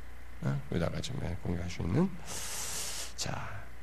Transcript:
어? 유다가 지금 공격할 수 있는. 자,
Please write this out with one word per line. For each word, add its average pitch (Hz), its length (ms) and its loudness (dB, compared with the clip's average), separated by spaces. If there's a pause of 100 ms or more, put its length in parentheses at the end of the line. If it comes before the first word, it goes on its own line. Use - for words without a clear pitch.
(420)
어? - 200 2 (100)
유다가 82 300 2
지금 - 180 -2 (240)
공격할 87 260 2
수 - 120 -2
있는. 120 280 6 (1080)
자, - 340 0 (340)